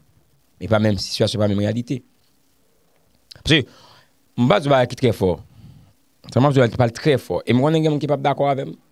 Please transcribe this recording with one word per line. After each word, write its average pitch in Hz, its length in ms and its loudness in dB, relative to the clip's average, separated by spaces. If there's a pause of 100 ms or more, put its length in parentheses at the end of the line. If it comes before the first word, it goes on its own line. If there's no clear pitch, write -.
(600)
Mais 92 80 -10
pas 110 120 2
même 107 180 2
situation, 104 420 -2
pas 107 80 2
même 101 120 0
réalité. 117 440 -4 (1400)
Parce 147 180 2
que, - 60 -6 (680)
je 143 320 2
vais 131 180 4
qui - 80 -10
très 117 180 0
fort. 87 300 -2 (880)
Ça, - 80 0
moi, 143 120 4
je 127 240 2
parle 120 160 2
très 139 260 0
fort. - 280 -4
Et 113 80 0
moi, 135 180 2
il 160 40 0
y - 20 2
a - 20 2
des 156 60 0
gens 151 120 0
qui 143 80 -6
ne 143 60 -2
sont 143 60 -2
pas 139 120 -2
d'accord 139 200 -2
avec 139 160 -4
moi. 160 100 -14 (160)